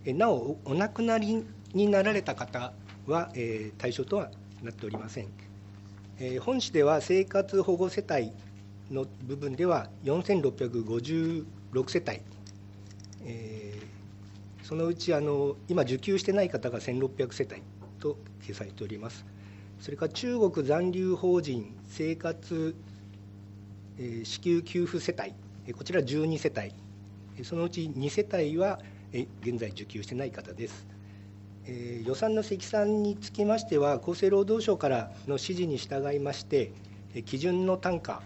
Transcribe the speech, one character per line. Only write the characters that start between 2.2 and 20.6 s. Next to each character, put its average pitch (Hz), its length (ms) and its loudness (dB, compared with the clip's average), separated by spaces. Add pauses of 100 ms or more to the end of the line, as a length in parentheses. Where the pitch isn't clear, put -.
た 143 140 -2
方 123 380 -6 (340)
は、 165 280 0
え 110 380 -2
ー、 - 80 -14
対 185 120 0
象 135 100 -2
と 196 140 2
は 160 140 -2 (300)
な 117 100 -8
っ - 20 -10
て 117 120 -10
お 104 40 -4
り 107 80 -6
ま 107 120 -6
せ 117 120 -8
ん。 98 60 -8 (920)
え 127 200 -2
ー、 - 20 -8
本 254 180 2
市 - 120 -4
で 151 120 8
は 151 160 8
生 185 240 6
活 196 400 4
保 185 140 4
護 185 100 4
世 202 240 -2
帯 120 220 2 (600)
の 135 140 -2 (160)
部 135 140 -4
分 139 180 -4
で 165 100 2
は 160 240 4 (140)
四 151 180 4
千 185 200 4
六 131 180 4
百 120 240 0
五 113 160 0
十 160 460 0 (260)
六 131 180 2
世 - 160 2
帯、 104 140 -4 (1040)
え 107 560 -10 (800)
ー、 - 40 -16
そ 156 100 -6
の 165 120 2
う 170 60 4
ち、 170 200 2
あ 147 80 4
の、 143 340 2 (140)
今 175 140 6
受 127 140 2
給 196 200 2
し 190 60 2
て 202 100 4
な 202 100 6
い 180 60 2
方 123 200 -2
が 117 120 -4
千 127 180 0
六 131 180 4
百 127 160 0
世 123 160 0
帯 98 120 -12 (400)
と 147 160 -2 (280)
記 104 80 -10
載 101 140 -8
し 98 60 -14
て - 100 -8
お 104 40 -6
り 104 100 -6
ま 110 120 -8
す。 - 160 -14 (540)
そ - 120 -10
れ 143 40 -6
か 160 120 0
ら 147 40 -2
中 247 260 0
国 180 300 4